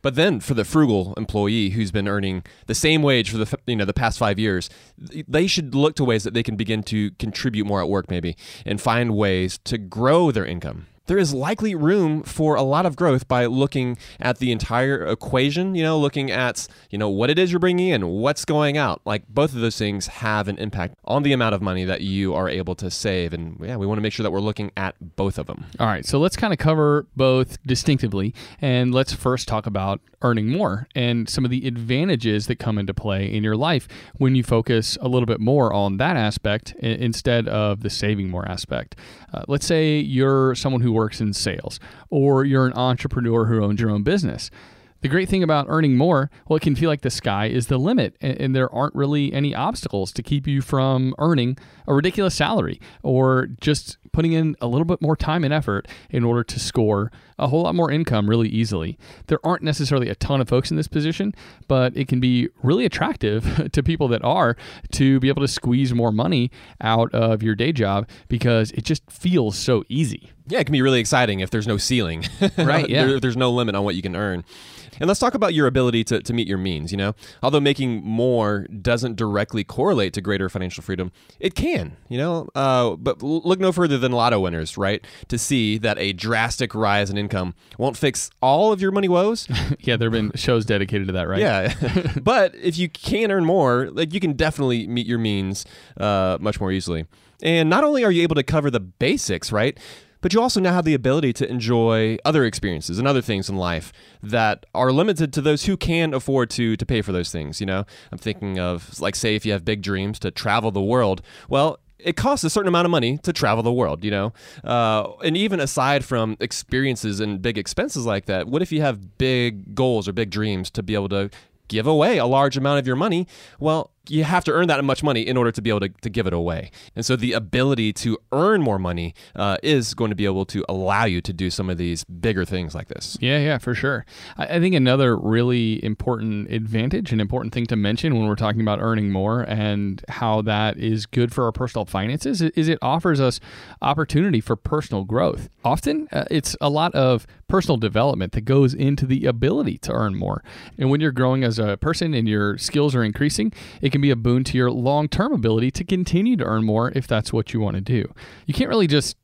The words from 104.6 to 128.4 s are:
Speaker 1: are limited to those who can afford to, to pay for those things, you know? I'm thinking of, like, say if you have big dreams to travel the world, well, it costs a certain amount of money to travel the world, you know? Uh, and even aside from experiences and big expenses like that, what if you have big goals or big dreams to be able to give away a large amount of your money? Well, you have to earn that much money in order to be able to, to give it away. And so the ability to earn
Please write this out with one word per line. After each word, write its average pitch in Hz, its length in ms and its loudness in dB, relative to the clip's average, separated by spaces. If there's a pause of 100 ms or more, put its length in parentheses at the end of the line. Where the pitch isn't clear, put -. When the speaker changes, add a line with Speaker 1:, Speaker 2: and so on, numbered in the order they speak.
Speaker 1:
are 127 160 2
limited 156 420 0
to 151 80 -2
those 147 240 0
who 196 100 2
can 165 380 0
afford 131 380 0
to, 110 260 0
to - 80 -6
pay 113 160 0
for 101 100 -4
those 90 200 -2
things, 76 280 -8
you 104 60 -4
know? 95 200 -2 (260)
I'm 98 80 -12
thinking 101 400 -6
of, 90 420 -6
like, 95 140 -4
say 107 200 0
if 107 120 -4
you 104 60 0
have 87 120 -4
big 107 160 -2
dreams 98 380 -4
to 95 100 -4
travel 110 400 0
the 98 120 -2
world, 104 420 2 (260)
well, 143 300 0 (180)
it 170 200 -4
costs 277 260 0
a 156 80 0
certain 202 160 0
amount 175 180 4
of 175 60 2
money 135 280 2
to 175 140 -4
travel 113 300 2
the 120 100 2
world, 87 300 -2
you 104 80 -2
know? 104 200 -2 (320)
Uh, 110 480 0 (120)
and 160 120 0
even 196 240 0
aside 135 460 0
from 113 340 -2
experiences 120 800 -2
and 104 220 -4
big 107 160 -2
expenses 143 480 -4
like 101 200 -2
that, 92 220 -2
what 143 140 0
if 180 100 -4
you 156 100 0
have 110 360 -2
big 120 560 0
goals 113 340 2
or 98 60 -4
big 104 160 -2
dreams 101 400 -2
to 107 140 -6
be 98 100 -4
able 98 160 -2
to 98 220 -2 (360)
give 110 200 0
away 160 320 4
a 120 80 2
large 135 300 2
amount 143 200 2
of 131 80 -2
your 127 100 0
money? 175 320 0 (320)
Well, 156 300 0 (200)
you 156 140 2
have 175 200 2
to 156 80 0
earn 175 160 4
that 143 160 2
much 135 200 0
money 131 180 2
in 127 160 0
order 117 140 4
to 113 100 -6
be 113 80 -2
able 104 120 2
to, 98 80 -2
to - 200 -10
give 98 160 -2
it 87 80 0
away. 85 380 -4 (240)
And 113 100 -6
so 127 100 2
the 120 180 -2
ability 117 600 0
to 113 240 -2 (140)
earn 185 300 2